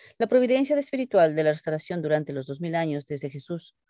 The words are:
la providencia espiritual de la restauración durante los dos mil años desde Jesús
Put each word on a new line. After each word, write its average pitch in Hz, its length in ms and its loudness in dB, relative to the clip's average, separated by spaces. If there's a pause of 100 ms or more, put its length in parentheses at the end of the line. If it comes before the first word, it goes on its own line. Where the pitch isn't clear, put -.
(180)
la 233 80 2
providencia 254 520 4
espiritual 226 560 2
de 156 100 0
la 151 80 4
restauración 156 500 -4
durante 151 300 0
los 135 140 -6
dos 139 140 -10
mil 165 140 -6
años 156 320 -2
desde 143 240 -8
Jesús 156 440 -12 (160)